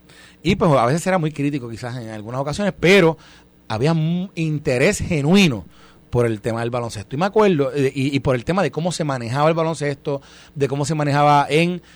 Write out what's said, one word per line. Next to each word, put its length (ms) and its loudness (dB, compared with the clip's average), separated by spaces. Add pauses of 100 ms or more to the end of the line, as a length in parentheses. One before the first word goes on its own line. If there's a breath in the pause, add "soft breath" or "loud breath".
(420 loud breath)
Y 140 2
pues 160 2
a 140 4
veces 200 0
era 120 2
muy 120 -2
crítico 380 -4
quizás 300 -10
en 100 -12
algunas 320 -8
ocasiones, 400 -2
pero 380 4 (500 loud breath)
había 240 0
un 420 -2
interés 680 0
genuino 680 2 (420 soft breath)
por 180 0
el 140 -2
tema 200 -4
del 100 -4
baloncesto. 460 -8
Y 20 -6
me 80 0
acuerdo, 480 2
eh, 180 0
y, 220 -2
y 60 0
por 160 0
el 80 -6
tema 180 0
de 80 0
cómo 220 -4
se 100 -6
manejaba 460 -2
el 80 2
baloncesto, 680 -4 (320 loud breath)
de 140 -2
cómo 160 -2
se 100 -2
manejaba 560 4
en 320 0 (140 soft breath)